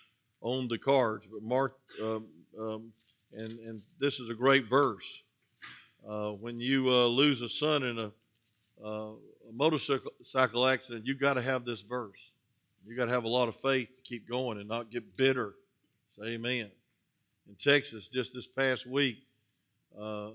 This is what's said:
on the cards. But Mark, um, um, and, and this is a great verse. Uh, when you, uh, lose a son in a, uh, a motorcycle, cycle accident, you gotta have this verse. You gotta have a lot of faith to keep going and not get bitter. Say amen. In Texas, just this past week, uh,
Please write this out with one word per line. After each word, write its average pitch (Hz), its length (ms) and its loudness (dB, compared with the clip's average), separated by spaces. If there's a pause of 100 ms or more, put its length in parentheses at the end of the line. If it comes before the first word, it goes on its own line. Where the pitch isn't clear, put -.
(400)
on 127 280 -2
the 113 100 -2
cards. 117 480 2
But 107 160 -12
Mark, 127 360 0 (220)
um, 110 280 -2 (300)
um, 110 340 -6 (400)
and, 113 280 -10
and 110 240 -12 (140)
this 139 200 0
is 117 120 -8
a 117 40 -4
great 131 320 4
verse. 123 580 0 (800)
Uh, 107 260 -4
when 117 260 -10
you, 131 340 2
uh, 123 140 6
lose 127 360 2
a 117 60 -6
son 151 340 2
in 120 160 -4
a, 107 140 -6 (680)
uh, 107 320 -8 (340)
a 110 40 -20
motorcycle, 135 600 0 (100)
cycle 127 440 2
accident, 120 400 -2
you 139 80 -2
gotta 135 280 2
have 127 220 -2
this 113 180 -6
verse. 113 520 -10 (500)
You 110 100 -14
gotta 120 160 2
have 123 140 2
a 113 40 0
lot 120 200 4
of 110 80 -6
faith 131 400 0
to - 60 -20
keep 107 260 -10
going 120 300 -2
and 104 100 -10
not 113 220 -4
get 107 260 -8
bitter. 131 400 4 (600)
Say 113 180 -6
amen. 117 360 -4 (800)
In 104 80 -20
Texas, 139 520 4
just 123 240 -2
this 123 140 -8
past 131 400 0
week, 131 400 0 (680)
uh, 107 380 -8